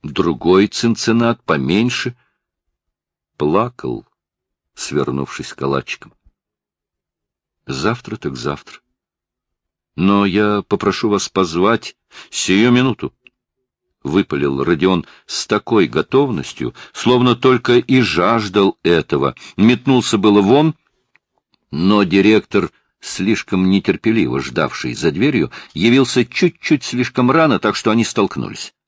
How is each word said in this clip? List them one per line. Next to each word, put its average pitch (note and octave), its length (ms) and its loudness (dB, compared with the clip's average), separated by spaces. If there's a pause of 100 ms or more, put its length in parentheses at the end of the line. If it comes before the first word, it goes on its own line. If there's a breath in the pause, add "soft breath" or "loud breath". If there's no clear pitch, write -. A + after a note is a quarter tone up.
Другой F2 640 0
Цинциннат, A#2 720 -2
поменьше, G2 760 -2 (1200)
плакал, D2+ 720 -4 (680)
свернувшись C#2 800 -6
калачиком. - 640 -6 (1500)
«Завтра E2+ 500 -6
так C2+ 200 -10
завтра. C#2+ 440 -10 (1160)
Но G2+ 280 2
я G2+ 380 0
попрошу G2+ 480 -2
вас G2 180 -2
позвать F#2+ 680 -2 (340 loud breath)
сию G#2+ 420 2
минуту», — B2 400 -2 (880)
выпалил C#2 640 -2
Родион F2 400 0 (220 soft breath)
с - 200 -10
такой G#2 420 0
готовностью, D#2+ 840 -2 (180 loud breath)
словно B2 440 2
только B2 400 2
и C3 240 2
жаждал G2 840 0
этого. D2 520 0 (220 loud breath)
Метнулся B2 640 2
было G#2 220 4
вон, C#3+ 340 4 (960)
но G2 340 0
директор, G2 680 2 (300)
слишком F#2+ 680 -2
нетерпеливо F#2 680 0
ждавший C2 540 -6
за D#2 160 0
дверью, F#2+ 400 -2 (240 loud breath)
явился B2 500 2
чуть-чуть - 600 -2
слишком B2 460 0
рано, D3+ 280 2
так G#2 180 0
что - 140 -2
они A2 140 2
столкнулись. - 680 -6 (140)